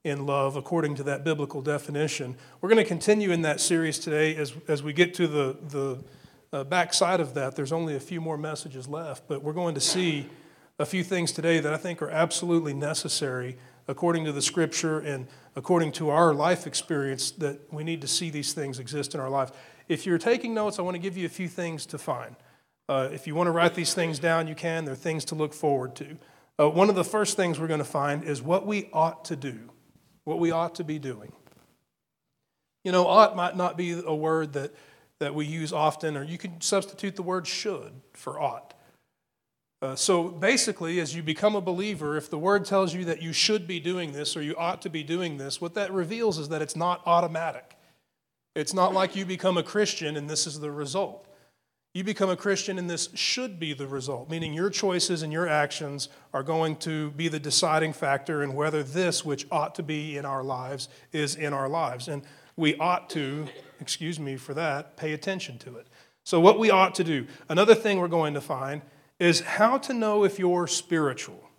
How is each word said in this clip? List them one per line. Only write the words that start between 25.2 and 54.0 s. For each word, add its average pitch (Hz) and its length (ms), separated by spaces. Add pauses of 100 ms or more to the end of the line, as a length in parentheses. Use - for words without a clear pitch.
to 165 100
look 151 180
forward 135 440
to. 143 200 (420)
Uh, 151 80
one 180 220
of 202 60
the 175 80
first 208 340
things 175 220
we're 160 80
gonna 151 160
find 143 400
is 143 180
what 180 240
we 208 260
ought 160 340
to 165 100
do, 117 340 (540)
what 160 160
we 170 100
ought 165 260
to 180 80
be 151 140
doing. 127 340 (1500)
You 185 80
know, 180 140
ought 190 300
might 180 200
not 180 220
be 175 260
a 160 120
word 156 380
that, 143 200 (460)
that 143 160
we 151 100
use 156 260
often, 151 460
or 139 60
you 165 160
can 170 200
substitute 196 580
the 185 60
word 180 220
should 160 460 (220)
for 135 280
ought. - 320 (1120)
Uh, 135 120
so 175 320
basically, 180 720
as 147 160
you 165 80
become 196 320
a 196 60
believer, 175 540
if 147 140
the 160 80
word 190 280
tells 190 280
you 180 120
that 165 140
you 165 140
should 214 320
be 175 140
doing 170 320
this 143 260
or 151 60
you 147 120
ought 170 280
to 185 80
be 156 100
doing 160 360
this, 135 220
what 170 140
that 196 180
reveals 190 460
is 147 120
that 156 120
it's 151 140
not 175 320
automatic. 165 680 (800)
It's 151 220
not 190 180
like 190 220
you 196 100
become 185 320
a 165 60
Christian 170 540
and 147 120
this 151 160
is 151 140
the 147 100
result. 147 580 (680)
You 185 80
become 196 260
a 180 60
Christian 190 420
and 180 100
this 170 280
should 233 440
be 156 140
the 139 140
result, 135 420